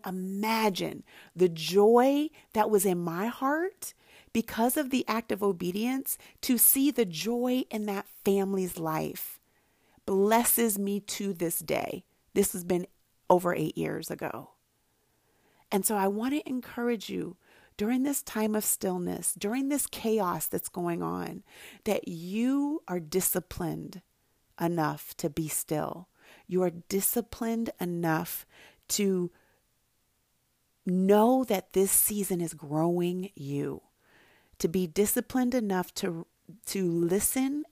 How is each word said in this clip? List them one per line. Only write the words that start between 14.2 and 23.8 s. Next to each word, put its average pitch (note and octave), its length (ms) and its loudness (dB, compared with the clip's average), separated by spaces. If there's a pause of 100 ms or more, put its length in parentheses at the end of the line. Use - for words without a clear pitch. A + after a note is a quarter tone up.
And G3 120 2
so G#3+ 120 0
I G3 120 2
want A3 260 0
to D#4 140 -4
encourage A#3+ 640 -4
you F3+ 260 -8 (400)
during B3 260 0
this C#4+ 200 -2
time G#3+ 320 -2
of G#3+ 100 -2
stillness, F3+ 760 -2
during B3+ 300 -2
this C#4 180 0
chaos F#3+ 600 0
that's - 220 -4
going F3 340 -4
on, - 400 -6 (420)
that - 220 0
you A#3+ 800 -2
are F3+ 140 -4
disciplined E3+ 1000 -4 (580)